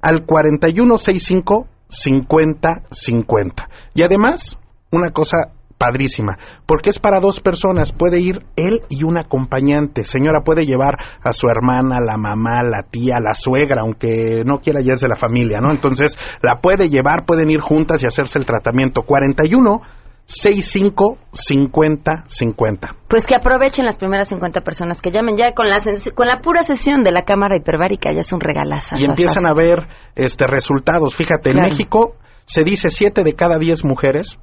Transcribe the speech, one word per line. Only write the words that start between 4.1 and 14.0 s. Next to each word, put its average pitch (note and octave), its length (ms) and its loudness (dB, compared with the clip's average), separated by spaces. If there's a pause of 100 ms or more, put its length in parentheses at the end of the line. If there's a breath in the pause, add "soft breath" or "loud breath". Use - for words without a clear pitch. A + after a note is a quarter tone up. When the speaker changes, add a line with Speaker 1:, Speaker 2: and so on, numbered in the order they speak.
Speaker 1:
una E3+ 220 0
cosa D#3 240 0 (420)
padrísima, A#2+ 600 -2 (280 loud breath)
porque D#3+ 240 2
es G3+ 80 -4
para G3+ 220 2
dos G3 200 0
personas, F3+ 520 0
puede F3 260 2
ir F3+ 260 -2 (120)
él G3+ 320 0
y C#3+ 160 -4
un E3+ 140 0
acompañante. C#3 880 -2
Señora, C#3+ 400 0
puede D#3+ 220 2
llevar C3+ 300 0 (260 loud breath)
a B2 100 -2
su B2 160 0
hermana, B2+ 520 0
la A2 160 -2
mamá, A2 460 -2
la A2 200 -2
tía, A#2+ 380 -2
la G#2+ 140 -2
suegra, C3+ 480 0
aunque A2+ 640 -2